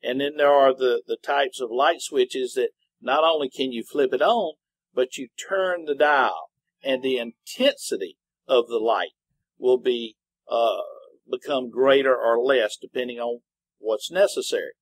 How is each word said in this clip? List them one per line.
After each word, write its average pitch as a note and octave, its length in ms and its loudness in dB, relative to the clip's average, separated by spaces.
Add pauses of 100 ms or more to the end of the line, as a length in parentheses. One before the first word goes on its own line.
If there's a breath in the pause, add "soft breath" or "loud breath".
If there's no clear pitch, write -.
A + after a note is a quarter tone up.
And B2+ 180 -4
then C#3+ 160 -2
there C#3+ 160 6
are C3+ 220 6
the, B2+ 320 0
the A#2 160 -4
types C#3+ 380 -2
of A#2+ 100 -6
light C#3+ 300 2
switches B2+ 540 -2
that B2 160 0 (300)
not C3+ 240 0
only D#3 260 0
can C3 220 -6
you A#2 100 -8
flip C3+ 300 0
it C3+ 100 0
on, F#3+ 320 0 (400)
but B2+ 220 -2
you C3+ 120 -12 (200)
turn F#3 360 -2
the D3 100 -2
dial, C3+ 540 2 (340)
and C3+ 200 -2
the C3 160 0
intensity A#2 1000 -4 (300)
of A#2+ 220 2
the A#2 100 -4
light G#2+ 340 -2 (460)
will B2 200 2
be, A#2+ 380 -4 (340)
uh, A2+ 280 0 (520)
become B2+ 400 -6
greater C3+ 460 4
or A#2 260 2
less B2 380 2
depending B2 380 -10
on A#2+ 220 -6 (380)
what's G#2+ 320 -4
necessary. B2+ 720 0